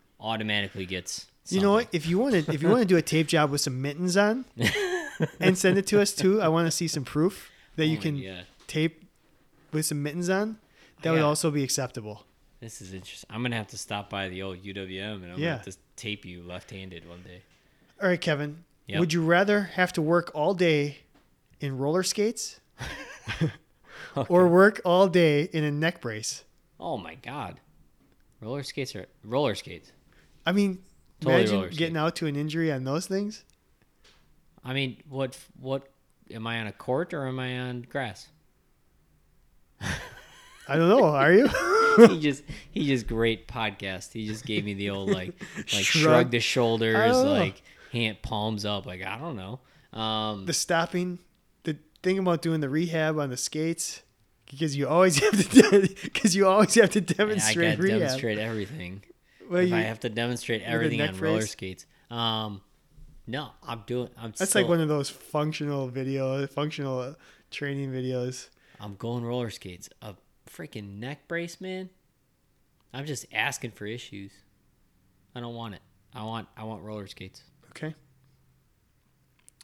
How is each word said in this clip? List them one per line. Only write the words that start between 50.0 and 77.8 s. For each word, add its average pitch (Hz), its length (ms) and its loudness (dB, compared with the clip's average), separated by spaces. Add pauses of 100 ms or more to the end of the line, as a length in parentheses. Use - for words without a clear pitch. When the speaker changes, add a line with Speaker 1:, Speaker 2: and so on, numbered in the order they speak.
Speaker 2:
The 101 60 -4
stopping, 175 640 -2 (460)
the 151 120 -4 (280)
thing 190 160 0
about 180 220 2
doing 160 180 0
the 139 80 -2
rehab 156 500 0
on 143 120 -2
the 123 60 -8
skates, - 640 -6 (440)
because 139 300 -4
you 139 120 0
always 170 300 6
<laughs> - 40 0
have 415 100 4 (180)
to 233 120 10 (260)
de-, - 260 -10
'cause 185 220 2
you 196 100 4
always 208 300 6
have 220 140 8
to 208 100 2
Speaker 1:
yeah, 170 100 -2
I - 40 4
Speaker 2:
demonstrate 208 580 2
Speaker 1:
gotta 160 100 0
Speaker 2:
rehab. 196 160 2
Speaker 1:
demonstrate 131 400 0
everything. 104 640 -6 (480)
Speaker 2:
Well, 180 120 2
Speaker 1:
If 180 100 4
I 113 80 2
Speaker 2:
you 110 40 2
Speaker 1:
have 110 160 -6
to 123 80 -4
demonstrate 117 540 -2
Speaker 2:
with 110 60 -10
a 117 40 -2
Speaker 1:
everything 143 260 0
Speaker 2:
neck 147 160 0
Speaker 1:
on 190 40 -10
roller 160 200 0
Speaker 2:
brace? 110 120 -2
Speaker 1:
skates. - 360 -12 (220)
Um, 110 540 -4 (640)
no, 131 240 -8 (160)
I'm 117 200 -10
doing, 123 300 -4
I'm 117 220 -12
Speaker 2:
That's 190 140 0
Speaker 1:
still 202 100 4
Speaker 2:
like 160 80 0
one 170 100 4
of 156 80 0
those 147 220 -2
functional 147 800 -4
video, 135 580 -4
functional 139 680 -6 (340)
training 139 400 -6
videos. 127 580 -6 (300)
Speaker 1:
I'm 104 160 -12
going 117 300 -6
roller 120 260 -4
skates. 90 400 -16 (100)
A 107 140 -14 (340)
freaking 101 500 -12
neck 131 300 -12
brace, 170 320 -8
man? 185 280 -10 (1040)
I'm 135 140 -8
just 143 260 -8
asking 120 380 -2
for 104 160 -12
issues. 104 460 -12 (1000)
I 127 60 -14
don't 120 160 -10
want 117 220 -10
it. - 40 -18 (320)
I 110 120 -12
want, 113 320 -8
I 110 80 -14
want 110 180 -10
roller 107 240 -12
skates. - 380 -18 (240)
Speaker 2:
Okay. 156 260 -12 (1700)